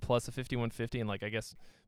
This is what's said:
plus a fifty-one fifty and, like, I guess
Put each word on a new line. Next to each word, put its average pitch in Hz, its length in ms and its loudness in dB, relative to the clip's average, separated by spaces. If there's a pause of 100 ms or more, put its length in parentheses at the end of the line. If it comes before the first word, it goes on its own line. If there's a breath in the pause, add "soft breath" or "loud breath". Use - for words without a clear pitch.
plus 120 280 4
a 117 40 -6
fifty-one 120 380 0
fifty 120 300 -2
and, 107 80 0
like, 98 140 -2
I 104 60 0
guess 110 260 -2 (340 soft breath)